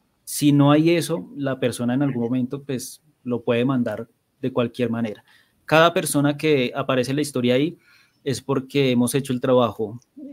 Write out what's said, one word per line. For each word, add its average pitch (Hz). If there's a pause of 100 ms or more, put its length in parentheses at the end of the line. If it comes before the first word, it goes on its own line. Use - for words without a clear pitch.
(240)
Si -
no 143
hay 156
eso, 165
la 135
persona 123
en 131
algún 120
momento, 127
pues, - (200)
lo 120
puede 120
mandar 117 (340)
de 131
cualquier 120
manera. 113 (420)
Cada 165
persona 147
que 143
aparece 131
en 139
la 151
historia 123
ahí 151 (460)
es 123
porque 135
hemos 120
hecho 135
el 123
trabajo, 117 (340)